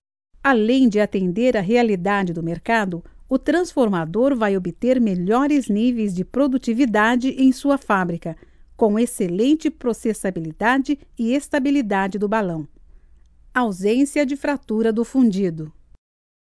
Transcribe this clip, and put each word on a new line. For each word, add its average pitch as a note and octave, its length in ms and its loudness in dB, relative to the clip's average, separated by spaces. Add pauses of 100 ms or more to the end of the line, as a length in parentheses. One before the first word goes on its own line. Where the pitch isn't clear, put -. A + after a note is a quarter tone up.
(400)
além B3+ 480 4
de G#3 120 2
atender G3+ 560 0
à G#3 40 0
realidade G3+ 720 0
do E3 120 -6
mercado, F3 600 -2 (240)
o C4 120 0
transformador B3 960 0
vai G#3 200 0
obter G#3+ 440 0
melhores A3+ 680 0
níveis G#3+ 460 0
de F3+ 100 -4
produtividade B3 1040 0
em C4 200 4
sua C#4 260 0
fábrica, F3 600 -2 (400)
com G#3 200 2
excelente A#3 720 0
processabilidade A3 1300 -2 (220)
e A#3 160 0
estabilidade A#3+ 840 -2
do G#3 80 -2
balão. F3+ 400 -2 (840)
Ausência A#3+ 720 0
de C#4 120 -4
fratura A3+ 560 -2
do A3+ 120 0
fundido. F#3 680 0 (800)